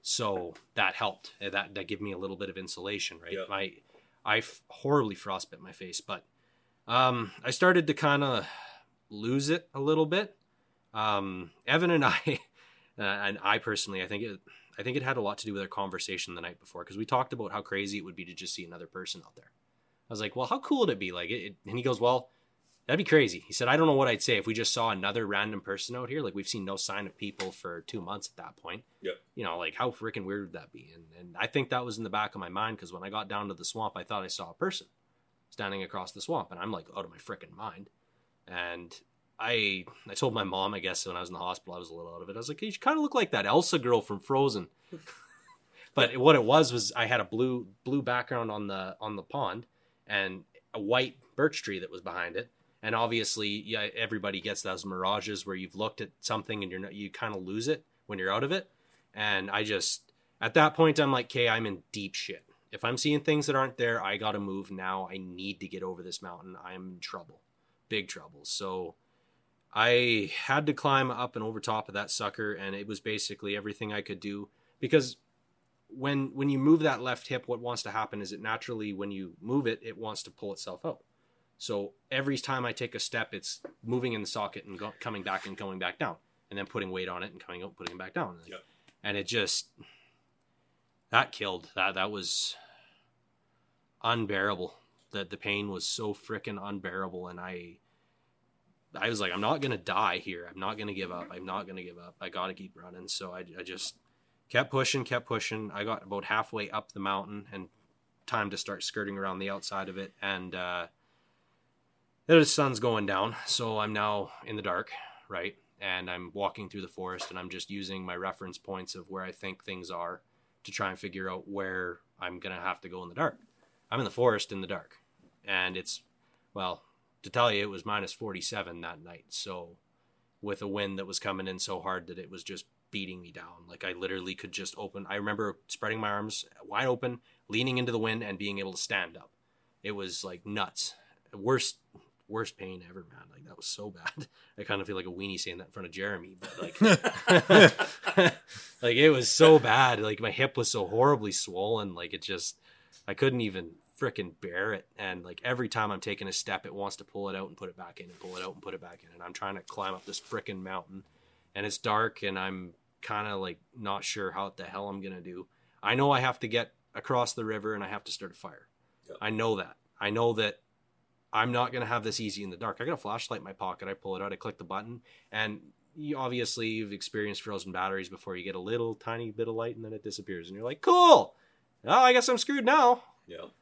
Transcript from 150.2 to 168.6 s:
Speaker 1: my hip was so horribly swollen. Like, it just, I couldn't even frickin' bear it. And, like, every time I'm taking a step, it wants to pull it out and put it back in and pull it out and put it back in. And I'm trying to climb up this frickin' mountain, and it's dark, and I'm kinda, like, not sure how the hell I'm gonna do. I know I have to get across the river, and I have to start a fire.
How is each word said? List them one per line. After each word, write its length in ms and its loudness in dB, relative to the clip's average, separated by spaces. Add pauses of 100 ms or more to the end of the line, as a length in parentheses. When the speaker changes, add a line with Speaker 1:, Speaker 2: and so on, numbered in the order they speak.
Speaker 1:
my 100 0
hip 240 2
was 160 2
so 160 0
horribly 460 6
swollen. 600 0
Like, 200 -6
it 80 -6
just, 360 -4 (500)
I 60 -4
couldn't 280 2
even 300 -4 (280)
frickin' 320 -2 (100)
bear 320 -2
it. 140 -8 (100)
And, 260 -6
like, 200 -14
every 260 0
time 220 0
I'm 80 -4
taking 280 -6
a 60 -4
step, 320 -2
it 80 -10
wants 240 -4
to 60 -16
pull 260 -8
it 60 -6
out 140 -8
and 80 -20
put 120 -10
it 80 -18
back 220 -16
in 100 -18
and 100 -20
pull 180 -12
it 60 -8
out 120 -8
and 80 -20
put 100 -10
it 80 -10
back 220 -18
in. 100 -20
And 80 -20
I'm 120 -12
trying 220 -4
to 60 -10
climb 320 -6
up 120 -10
this 140 -8
frickin' 420 -8
mountain, 420 -8 (500)
and 120 -4
it's 120 -2
dark, 460 0
and 160 -2
I'm 340 -6 (280)
kinda, 360 -2
like, 220 -6 (180)
not 260 -4
sure 280 -4
how 240 -4
the 100 -12
hell 240 -8
I'm 120 -8
gonna 200 -10
do. 260 -12 (340)
I 140 4
know 160 6
I 80 6
have 220 2
to 60 -4
get 260 0 (200)
across 400 2
the 120 -4
river, 300 -2
and 80 -6
I 40 -8
have 180 -8
to 60 -10
start 220 -10
a 20 -20
fire. 320 -16 (400)